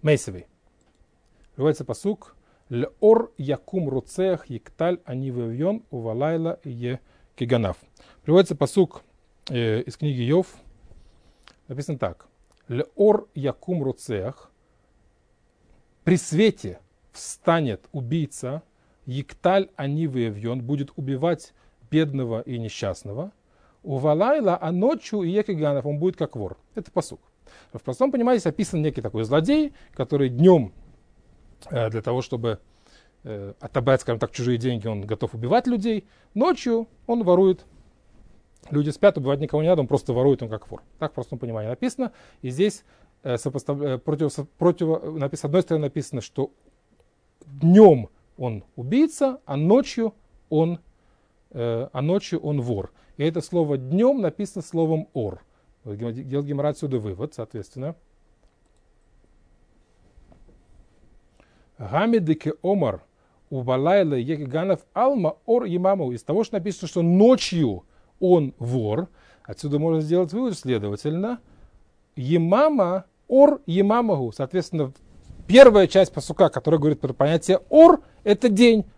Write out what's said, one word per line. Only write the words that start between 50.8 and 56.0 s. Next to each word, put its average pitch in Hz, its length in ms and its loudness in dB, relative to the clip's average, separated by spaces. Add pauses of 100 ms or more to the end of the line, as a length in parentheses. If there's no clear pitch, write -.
э, 117 400 -4
а 127 100 -6
ночью 170 380 -2
он 147 220 -4
вор. 110 320 -6 (240)
И 139 60 -4
это 160 180 -2
слово 156 360 -2
"днём" 208 440 0
написано 190 420 -6
словом 160 500 -4
"ор". 107 300 -8 (400)
Вот 104 140 -12
гем-, 117 160 -8